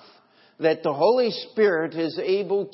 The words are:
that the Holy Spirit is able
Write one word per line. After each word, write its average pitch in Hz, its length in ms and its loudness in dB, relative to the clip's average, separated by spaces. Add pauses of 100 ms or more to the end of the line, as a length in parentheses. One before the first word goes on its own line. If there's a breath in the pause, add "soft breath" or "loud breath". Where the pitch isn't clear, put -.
(600 soft breath)
that 160 240 0
the 151 100 0
Holy 220 380 2 (180)
Spirit 170 440 0
is 160 280 -4
able 196 520 -2